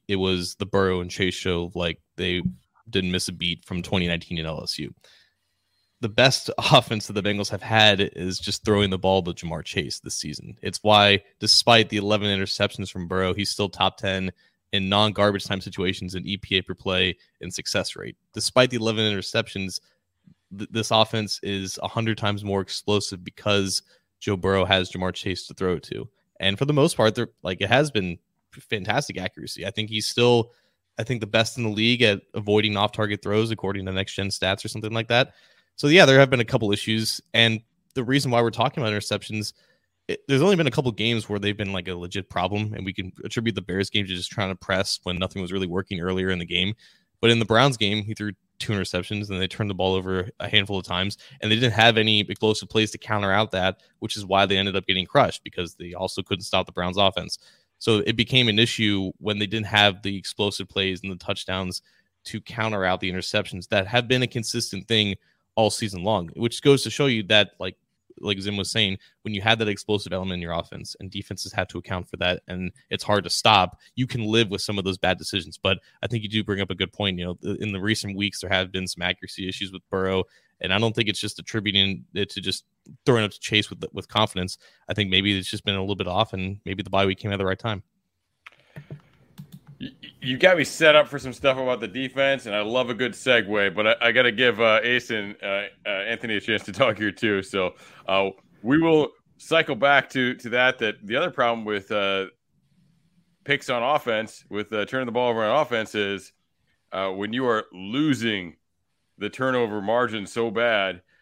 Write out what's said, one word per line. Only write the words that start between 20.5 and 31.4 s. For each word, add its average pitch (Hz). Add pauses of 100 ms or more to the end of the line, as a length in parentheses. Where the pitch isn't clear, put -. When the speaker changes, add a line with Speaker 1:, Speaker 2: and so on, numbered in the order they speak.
Speaker 1:
th-, 101
this 113
offense 110
is 95
a -
hundred 113
times 101
more 98
explosive 98
because 98 (360)
Joe 101
Burrow 95
has 92
Ja'Marr 92
Chase -
to -
throw 90
to. - (300)
And 98
for 139
the 147
most 151
part, 110
they're, 117 (120)
like, 92
it 98
has 139
been 92 (320)
fantastic 107
accuracy. -
I 101
think 107
he's 107
still, 120 (460)
I 117
think, 120
the 110
best 113